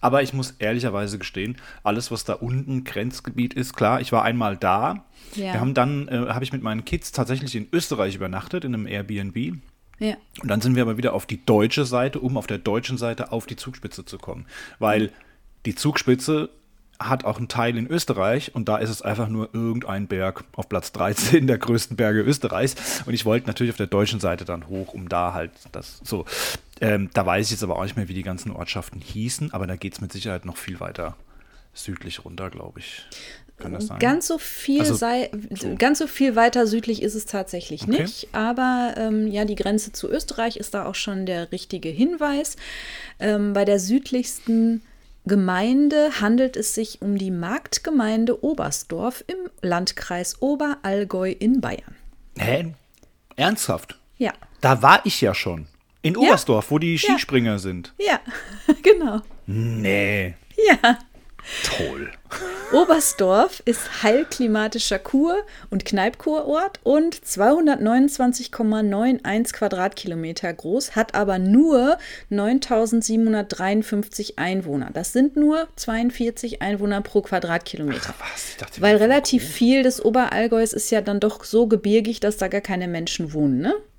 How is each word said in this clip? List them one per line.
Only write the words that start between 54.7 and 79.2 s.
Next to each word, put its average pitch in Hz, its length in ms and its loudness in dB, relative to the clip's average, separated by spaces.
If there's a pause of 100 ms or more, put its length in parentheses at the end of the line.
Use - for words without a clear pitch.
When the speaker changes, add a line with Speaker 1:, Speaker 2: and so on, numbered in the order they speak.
Speaker 1:
war 170 200 10
ich - 160 0
ja 101 140 4
schon. 82 320 -4 (380)
In 156 100 2
Speaker 2:
Ja? 208 60 -2
Speaker 1:
Oberstdorf, 165 500 6
wo 147 80 4
die 170 180 2
Speaker 2:
Ja. 151 40 0
Speaker 1:
Skispringer 120 580 2
sind. 92 400 -8
Speaker 2:
Ja, 392 220 2 (320)
<laughs> - 320 2
genau. 311 380 6 (260)
Speaker 1:
Nee. 101 880 0 (340)
Speaker 2:
Ja. 240 300 6 (640)
Speaker 1:
Toll. 69 480 -4 (300)
<laughs> 381 320 -8
Speaker 2:
Oberstdorf 294 880 4
ist - 400 -2
heilklimatischer 220 960 2
Kur- 339 460 2 (240)
und 196 160 -2
Kneipkurort 302 1000 0
und 311 420 2
zweihundertneunundzwanzig 254 1300 4
Komma 214 320 0
neun 214 400 2
eins 220 300 -2
Quadratkilometer 180 960 -4
groß, 185 460 -2
hat 226 180 0
aber 196 240 2
nur 262 580 6 (300)
neuntausendsiebenhundertdreiundfünfzig 220 2000 0
Einwohner. 175 560 -2
Das 165 200 -6
sind 277 240 4
nur 311 400 4
zweiundvierzig 233 840 -2
Einwohner 202 380 0
pro 208 220 0
Quadratkilometer. 170 1000 -2
Speaker 1:
Ach - 140 -12
was, - 160 -10
ich - 80 -14
dachte, - 180 -14
die - 60 -6
Speaker 2:
Weil 208 180 8
Speaker 1:
wären 220 100 6
Speaker 2:
relativ 269 340 4